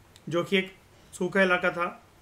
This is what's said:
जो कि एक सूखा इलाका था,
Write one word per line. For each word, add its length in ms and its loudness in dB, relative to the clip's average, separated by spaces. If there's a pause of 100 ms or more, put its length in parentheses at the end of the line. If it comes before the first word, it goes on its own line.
(300)
जो 140 -2
कि 140 0
एक 180 -2 (380)
सूखा 280 0
इलाका 300 2
था, 320 -6 (180)